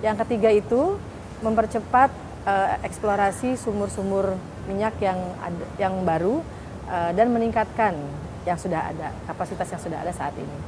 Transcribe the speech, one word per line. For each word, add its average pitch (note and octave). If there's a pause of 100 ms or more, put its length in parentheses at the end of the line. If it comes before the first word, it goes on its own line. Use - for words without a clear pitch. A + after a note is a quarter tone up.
Yang A3 (100)
ketiga A3
itu C#4 (400)
mempercepat, A3+ (320)
eh, G3
eksplorasi G3+
sumur-sumur G3 (320)
minyak G#3
yang F#3 (240)
ad-, F3 (120)
yang F#3+ (100)
baru, F3+ (480)
eh, E3+
dan A#3+
meningkatkan A3 (520)
yang F3
sudah E3
ada, D#3 (160)
kapasitas F3+
yang E3+
sudah D#3+
ada F3
saat -
ini. D3